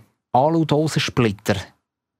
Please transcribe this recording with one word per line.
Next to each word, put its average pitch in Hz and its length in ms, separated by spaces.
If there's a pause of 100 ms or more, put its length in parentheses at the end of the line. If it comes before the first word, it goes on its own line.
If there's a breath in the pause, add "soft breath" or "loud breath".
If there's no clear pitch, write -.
(320)
Aludosensplitter 147 1200 (640)